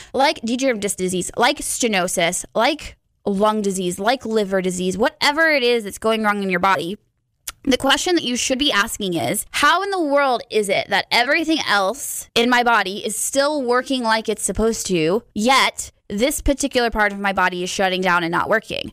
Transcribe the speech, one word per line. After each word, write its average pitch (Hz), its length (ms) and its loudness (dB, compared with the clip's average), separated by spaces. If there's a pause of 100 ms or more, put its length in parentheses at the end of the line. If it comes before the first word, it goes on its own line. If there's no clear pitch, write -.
(120)
like 294 280 2
degenerative 240 400 0
disc 202 160 -2
disease, 185 400 -2
like 269 220 2
stenosis, 185 840 0 (120)
like 269 400 -2 (280)
lung 214 380 2
disease, 185 380 -2
like 247 260 0
liver 202 340 0
disease, 185 380 -2
whatever 294 500 2
it 294 140 2
is 240 220 2
that's 190 140 -12
going 220 260 0
wrong 208 180 0
in 190 80 -2
your 180 80 2
body, 180 400 0 (640)
the 254 140 2
question 277 400 0
that 311 80 -2
you 247 100 -2
should 254 240 -2
be - 140 0
asking 202 420 -2
is, 151 380 -2
how 320 320 4
in 403 60 -4
the 370 120 0
world 277 480 2
is 214 180 0
it 185 200 0
that - 240 0
everything 294 520 2
else - 680 -2
in 233 160 2
my 240 140 4
body 208 420 0
is 208 100 -4
still 277 460 0
working 254 400 0
like 220 260 0
it's 208 140 -4
supposed 214 460 -2
to, 175 340 2 (100)
yet 214 600 0 (160)
this 226 320 -2
particular 254 500 0
part 214 220 0
of 202 80 -10
my 196 120 0
body 185 300 0
is 180 80 -4
shutting 185 300 0
down 175 240 2
and 165 80 -2
not - 160 0
working? - 440 -2